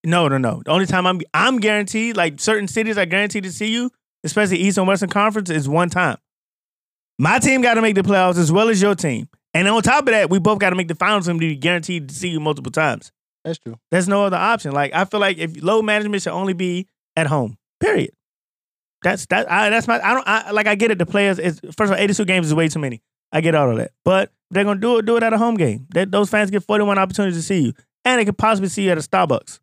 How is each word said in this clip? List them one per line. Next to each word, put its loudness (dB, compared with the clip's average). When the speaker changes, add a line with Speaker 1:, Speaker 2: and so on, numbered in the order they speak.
Speaker 1:
No, 2
no, 2
no. -2
The -2
only 2
time 0
I'm, 0
I'm 2
guaranteed, -2
like, -2
certain 0
cities -2
are 0
guaranteed -2
to -10
see -6
you, -2
especially 0
East 2
and 2
Western 0
Conference, 0
is 0
one 2
time. 0
My 2
team 2
gotta 4
make 2
the 2
playoffs 2
as 2
well 4
as 2
your 4
team. -4
And 2
on 2
top 2
of 4
that, 2
we 2
both 2
gotta 0
make -2
the -6
finals 0
and -2
be -2
guaranteed -4
to -16
see -8
you -4
multiple -4
times. -2
Speaker 2:
That's -10
true. -16
Speaker 1:
There's 0
no 2
other -2
option. -2
Like, -2
I 0
feel -4
like 0
if -8
load 2
management -2
should -6
only -4
be -4
at 0
home. -2
Period. 0
That's, -2
that, 0
I, 2
that's 0
my, 0
I 0
don't, -2
I, -2
like, 0
I 2
get 0
it. 0
The 0
players, 0
it's, -2
first -16
of 2
all, 2
eighty-two 0
games 0
is 2
way 2
too -4
many. -6
I 0
get 2
all 4
of 0
that. -4
But 2
if -20
they're 0
gonna -2
do 2
it, -2
do 2
it 0
at 2
a 0
home 0
game. -2
That, 0
those 0
fans 0
get -2
forty-one 0
opportunities 0
to -6
see 0
you. 0
And 2
they 2
could -2
possibly 0
see -4
you 2
at 2
a -4
Starbucks. -2